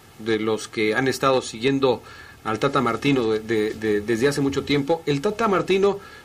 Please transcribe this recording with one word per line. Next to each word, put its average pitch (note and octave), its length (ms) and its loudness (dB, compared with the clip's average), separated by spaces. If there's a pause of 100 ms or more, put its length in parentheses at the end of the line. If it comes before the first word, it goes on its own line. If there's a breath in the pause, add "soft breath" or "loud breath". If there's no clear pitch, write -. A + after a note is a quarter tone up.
(200)
de A2 180 0
los A2 300 -2
que G#2+ 260 0
han C3 140 2
estado C3 340 2
siguiendo C3 640 0 (400 loud breath)
al A2 160 -2
Tata C#3+ 220 2
Martino A#2+ 500 0
de, A2 80 0
de, A2 340 -2
de, G#2+ 280 0
desde A2+ 260 0
hace C#3+ 140 0
mucho C#3 220 -2
tiempo, C#3+ 440 0
el C#3+ 140 0
Tata G#3 260 -2
Martino F#3+ 520 2 (260 loud breath)